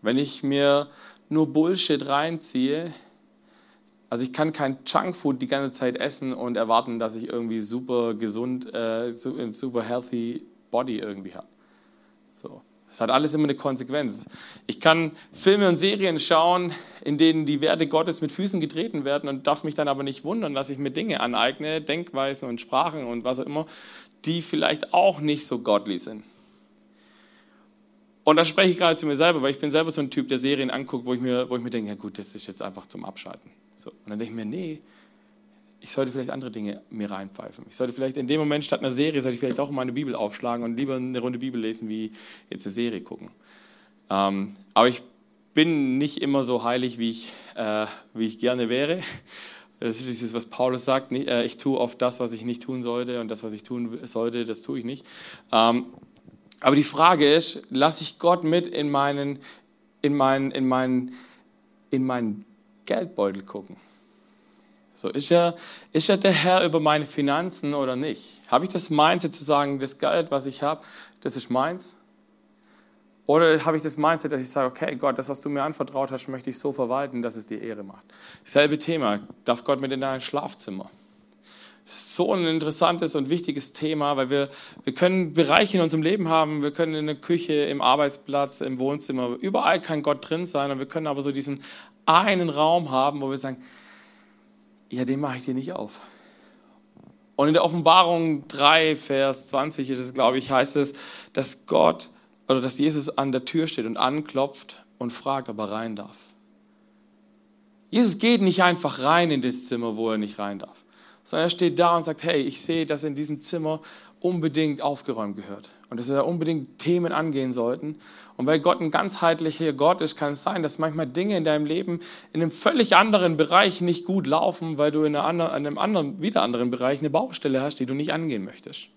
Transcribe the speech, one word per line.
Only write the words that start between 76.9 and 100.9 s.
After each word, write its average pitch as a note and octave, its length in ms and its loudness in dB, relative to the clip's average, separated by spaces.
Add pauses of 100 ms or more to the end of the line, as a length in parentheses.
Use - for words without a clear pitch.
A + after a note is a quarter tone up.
dass A#2 140 -6
es A2 100 -12
dir A2 160 -10
Ehre G#2 220 -10
macht“? G2 220 -20 (400)
Selbe D3 340 4
Thema, C3+ 400 0 (240)
darf A#2+ 220 0
Gott C3+ 160 0
mit C3+ 100 -4
in C3+ 80 -4
dein C3 220 -4
Schlafzimmer? - 680 -8 (960)
So - 480 -2
ein F3+ 120 2
interessantes D#3+ 680 0
und C#3 160 -2
wichtiges D#3 440 -4
Thema, D3+ 420 0
weil C3 140 0
wir, C#3 200 2 (360)
wir C3 80 -2
können F3+ 400 2
Bereiche E3+ 420 4
in F3+ 80 4
unserem D#3+ 180 0
Leben F3 280 0
haben, D#3 340 2
wir D3 80 0
können D#3+ 220 -2
in D3+ 140 -4
der D3+ 80 -4
Küche, F3 380 -2
im D3 280 0
Arbeitsplatz, C#3 800 2
im C3 180 -4
Wohnzimmer, C3 640 -2
überall F#3+ 400 2
kann D3+ 200 -4
Gott C#3+ 280 -2
drin E3+ 160 -2
sein C#3 260 -2
und C3+ 80 -4
wir C3 60 -6
können D#3 220 -6
aber C#3+ 140 -4
so C#3 120 -4
diesen C#3 260 -6 (460)
einen F3+ 440 4
Raum D#3 400 2
haben, C3+ 300 2
wo C3+ 100 -4
wir C3+ 80 -4
sagen, C3 240 -8 (1300)
„Ja, B2+ 140 -4
den C3 160 0
mache C3 200 -4
ich B2+ 60 -12
dir C3+ 80 -2
nicht C3+ 200 -4
auf.“ - 260 -10 (1400)
Und C#3+ 140 4
in D#3 40 6
der E3+ 120 6
Offenbarung E3 840 4
drei, D#3 480 6
Vers C3+ 520 0
zwanzig C#3 420 -2
ist C3 100 -2
es, B2+ 140 -6
glaube B2+ 240 4
ich, C3 140 -2
heißt C#3 260 4
es, C#3+ 160 0 (400)